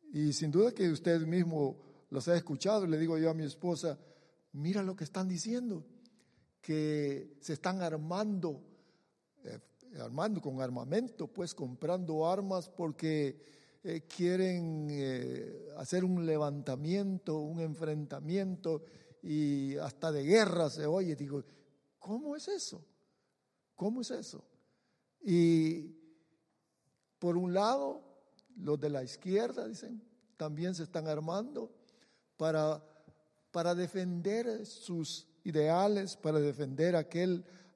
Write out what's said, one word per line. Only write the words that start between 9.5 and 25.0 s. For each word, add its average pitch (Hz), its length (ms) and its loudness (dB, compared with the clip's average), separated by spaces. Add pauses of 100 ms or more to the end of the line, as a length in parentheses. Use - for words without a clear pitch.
armando 160 400 -2
con 131 180 -4
armamento, 135 680 -4
pues 175 260 -6
comprando 160 760 -2
armas 190 400 0
porque, 156 720 -2 (460)
eh, 165 160 -4
quieren, 175 920 0
eh, 131 840 -4
hacer 185 260 0
un 180 220 2
levantamiento, 156 1120 0
un 160 220 -4
enfrentamiento, 156 1200 -2 (420)
y 143 520 0
hasta 160 340 -4
de 147 120 0
guerra 170 460 6
se - 160 -4
oye". 170 300 2
Digo, 139 300 -6 (520)
"¿Cómo 285 380 -6
es 311 140 -10
eso? 311 340 -6 (880)
¿Cómo 226 280 -4
es 233 100 -8
eso?". - 320 -12 (760)